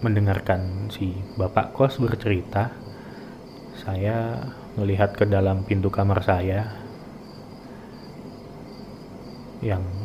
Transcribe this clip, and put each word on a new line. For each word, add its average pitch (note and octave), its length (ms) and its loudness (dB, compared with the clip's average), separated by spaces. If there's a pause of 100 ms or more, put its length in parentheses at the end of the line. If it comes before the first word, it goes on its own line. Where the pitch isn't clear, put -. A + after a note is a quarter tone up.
mendengarkan G2 880 2
si F#2 240 -2 (240)
bapak F#2+ 320 2
kos C3+ 260 4
bercerita, G#2+ 760 2 (1040)
saya A2+ 720 0 (240)
melihat G2+ 400 4
ke - 80 4
dalam F#2+ 400 6
pintu G2 240 4
kamar G2 340 4
saya F#2+ 640 2 (2750)
yang G2 180 0 (240)